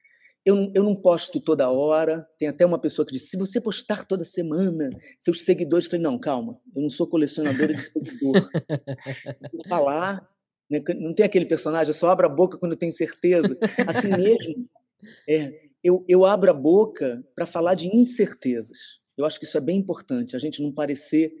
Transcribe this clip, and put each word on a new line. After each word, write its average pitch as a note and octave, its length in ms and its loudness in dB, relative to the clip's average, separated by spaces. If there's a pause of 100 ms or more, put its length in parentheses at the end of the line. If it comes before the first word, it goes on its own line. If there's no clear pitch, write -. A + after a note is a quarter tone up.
(440)
Eu G3+ 120 6
não, G3 180 0
eu G3 80 4
não G#3 140 2
posto E3+ 440 0
toda C#3 300 0
hora. D#3 560 0 (120)
Tem D3+ 100 -4
até D3 160 2
uma F3 160 2
pessoa D3+ 240 -2
que D3+ 80 -10
disse, B2+ 180 -8
"Se F#3+ 60 -6
você F#3 240 -4
postar - 460 -6
toda F3+ 180 -4
semana, E3 640 -2 (280)
seus - 260 -2
seguidores." E3+ 420 2
Eu - 40 -16
falei, E3+ 140 -2
"Não, B2+ 140 -2
calma, B2 400 -6 (160)
eu C#3 80 -4
não D3 80 -2
sou E3 160 -4
colecionadora D3+ 680 0
de - 80 -6
seguidor." - 720 -2
<laughs> C#3 1000 -10
Vou E3 160 -12
falar, F3 580 -2 (440)
né, D3 100 -2 (180)
não D#3+ 160 -6
tem G#3 120 4
aquele F3+ 200 2
personagem, D#3 440 0
"Eu D3+ 40 -2
só E3+ 140 0
abro F#3 180 4
a D3+ 40 0
boca F3+ 280 2
quando E3+ 140 -4
eu E3 60 -4
tenho E3+ 140 -2
certeza." F3 640 0 (280)
Assim A3 220 0
mesmo, G#3+ 600 2 (600)
é, D3 380 -2 (160)
eu, F3+ 260 4
eu F#3 160 8
abro G3 260 4
a D#3+ 40 6
boca D3 720 2 (100)
pra E3+ 120 -6
falar E3+ 280 0
de F3 200 -4
incertezas. C3+ 1040 0 (180)
Eu C#3 80 -2
acho D3+ 140 -4
que D#3 60 -14
isso - 120 -6
é D3+ 40 -2
bem E3 180 0
importante, C3+ 580 -6
a - 20 -8
gente D3 240 -8
não D3 100 -4
parecer D3+ 680 -2